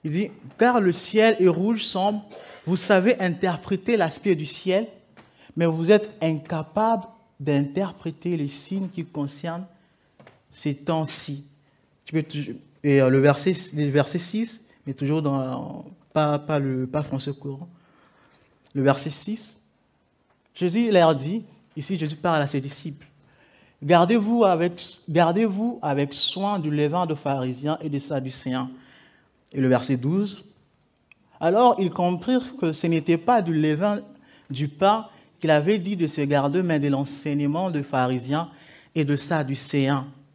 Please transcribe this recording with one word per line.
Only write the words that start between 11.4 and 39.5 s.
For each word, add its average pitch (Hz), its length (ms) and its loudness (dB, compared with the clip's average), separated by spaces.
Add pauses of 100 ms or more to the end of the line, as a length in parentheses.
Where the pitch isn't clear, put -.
Tu - 80 -16
peux 156 120 -2
toujours, 147 320 -8 (280)
et, 139 180 6
euh, 131 80 6
le 135 100 6
verset, 143 340 4 (220)
le 147 120 -2
verset 143 320 0
six, 220 460 -6 (200)
mais 139 80 -8
toujours 147 280 -2
dans, 131 640 -6 (260)
pas, 147 260 0
pas 147 220 -2
le, 131 260 -2
pas 139 160 -4
François 143 300 -6
Courant. 143 380 -12 (1040)
Le 143 80 -2
verset 135 280 2
six, - 520 -12 (920)
Jésus 208 380 0
leur 165 240 8
dit, 165 300 -6 (320)
ici 170 200 -6
Jésus 151 200 -4
parle 165 240 0
à 139 60 0
ses 139 120 -2
disciples, « 143 480 -12 (760)
Gardez-vous 202 640 4
avec, 175 640 0
gardez-vous 196 720 0
avec 143 320 -2
soin 196 460 -2
du 151 120 -2
levain 147 340 0
de 160 80 -4
pharisiens 139 680 -4
et 160 80 -6
des 143 100 -2
sadducéens. » 127 720 -6 (800)
Et 139 80 -6
le 131 80 2
verset 127 300 2
douze, 185 480 -2 (920)
alors 208 380 4
ils 190 140 0
comprirent 180 640 -2
que 165 160 -2
ce 151 160 -4
n'était 165 300 2
pas 226 260 2
du 165 100 -2
levain 156 480 0 (480)
du 143 200 -4
pain 208 380 0 (320)
qu'il 160 120 2
avait 156 260 4
dit 202 200 -4
de 165 100 0
se 147 140 -6
garder, 143 420 2
mais 165 160 0
de 143 80 0
l'enseignement 143 840 -2
de 147 140 -4
pharisiens 127 640 -2 (460)
et 156 80 0
de 143 120 0
sadducéens. 139 920 -2 (280)